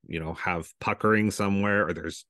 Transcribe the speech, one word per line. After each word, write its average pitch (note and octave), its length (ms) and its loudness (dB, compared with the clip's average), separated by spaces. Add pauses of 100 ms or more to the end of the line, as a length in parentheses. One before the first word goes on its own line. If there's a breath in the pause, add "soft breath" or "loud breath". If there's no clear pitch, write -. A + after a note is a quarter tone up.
you E2 120 -6
know, D#2+ 160 -6
have F2 460 -4
puckering G#2+ 500 2
somewhere G2+ 560 2
or F2 60 -4
there's - 360 -8